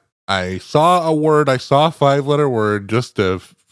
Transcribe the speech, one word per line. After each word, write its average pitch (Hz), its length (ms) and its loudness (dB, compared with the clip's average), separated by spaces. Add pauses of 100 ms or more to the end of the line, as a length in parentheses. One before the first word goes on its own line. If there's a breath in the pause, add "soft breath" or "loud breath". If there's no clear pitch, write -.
(280)
I 92 300 -4
saw 165 500 0
a 160 60 2
word, 151 340 2
I 131 80 2
saw 143 300 0
a 165 40 0
five-letter 143 560 0
word 104 440 -2
just 120 280 -4
a 95 180 0
f-, - 180 -16 (180)